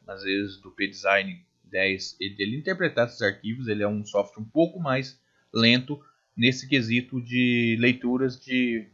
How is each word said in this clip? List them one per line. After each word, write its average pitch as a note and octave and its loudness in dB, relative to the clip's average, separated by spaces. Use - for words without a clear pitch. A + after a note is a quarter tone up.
às G2 -14
vezes, G2 -2
do F#2+ -20
P-Design F#2+ 0
dez F#2+ -2
e G2 -6
dele G2+ -4
interpretar D3+ 0
esses - -16
arquivos. A2+ -2
Ele G#2 0
é G2+ 0
um G#2 -4
software G#2 -2
um A2 -8
pouco E3+ 2
mais C3+ -4
lento B2+ 4
nesse B2+ 2
quesito B2 0
de A#2+ 2
leituras B2 0
de A#2+ -2